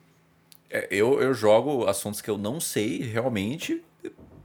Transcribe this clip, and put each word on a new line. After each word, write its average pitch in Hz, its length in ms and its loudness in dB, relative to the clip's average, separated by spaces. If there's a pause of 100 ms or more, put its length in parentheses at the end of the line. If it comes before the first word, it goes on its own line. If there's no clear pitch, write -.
(680)
é, - 220 -4
eu, 117 300 4
eu 131 120 4
jogo 113 540 4
assuntos 104 340 -2
que - 80 -6
eu 104 80 0
não 104 220 -4
sei 113 420 -2
realmente 120 840 -4 (600)